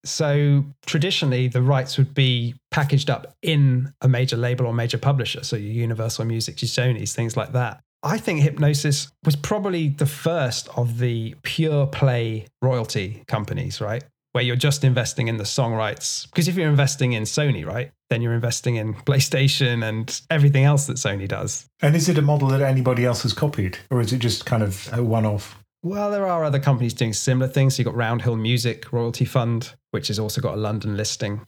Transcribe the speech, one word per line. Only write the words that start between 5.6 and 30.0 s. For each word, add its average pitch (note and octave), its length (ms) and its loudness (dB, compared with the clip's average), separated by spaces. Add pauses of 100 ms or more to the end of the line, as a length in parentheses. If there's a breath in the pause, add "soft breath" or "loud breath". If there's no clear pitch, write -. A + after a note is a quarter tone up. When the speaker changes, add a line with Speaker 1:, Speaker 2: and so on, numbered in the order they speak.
Speaker 1:
Universal A2+ 520 -2
Music, A2+ 360 -4
your A#2+ 80 -2
Sonys, B2 440 -2
things A#2 240 -4
like A2 160 -4
that. A#2+ 300 -4 (220)
I E3 120 0
think F3+ 240 -2
Hipgnosis D3 680 0 (140)
was D3+ 100 4
probably F3+ 540 -2
the C#3+ 180 0
first D3 680 -2
of A#2 220 -2
the A#2 440 -2
pure D3 440 0
play A#2+ 600 0 (160)
royalty A2 640 -2
companies, G2 540 -4
right? A2 240 -6 (280)
Where B2 120 2
you're B2 100 2
just C#3+ 300 2
investing B2 420 2
in A2+ 100 -2
the G#2+ 80 -4
song A#2 300 0
rights. - 520 -4
Because E3+ 200 -2
if F3+ 80 -2
you're E3+ 140 2
investing C#3 460 2
in A2 100 -2
Sony, A#2 420 0
right, A#2 240 -6 (180)
then A#2 140 0
you're A#2 120 0
investing A#2 420 -2
in G#2+ 180 -4
PlayStation C3+ 920 2
and A2 360 -4 (100)
everything C#3+ 320 6
else C#3+ 240 4
that B2+ 120 -6
Sony G2 280 -2
does. G2 400 -6 (160)
Speaker 2:
And D3+ 140 4
is E3+ 120 2
it D#3+ 100 4
a D3+ 40 4
model C#3+ 260 4
that C3+ 120 2
anybody B2+ 440 2
else A#2+ 180 0
has A#2 100 0
copied? G#2 460 -2 (120)
Or B2 100 2
is A2 120 0
it - 60 0
just A#2 280 -2
kind A2+ 160 0
of F#2+ 300 -4
a A#2+ 100 -2
one-off? G#2+ 560 0 (240)
Speaker 1:
Well, G3+ 300 -2
there G3+ 140 0
are E3+ 180 0
other C#3+ 160 2
companies A#2+ 340 2
doing A2+ 180 -2
similar C3 380 0
things. C3+ 240 2
So B2+ 80 -2
you've A2+ 100 -2
got A2 40 -6
Roundhill A#2 420 0
Music A#2 540 -2
Royalty A#2 320 0
Fund, A#2 480 -2 (180)
which - 160 -6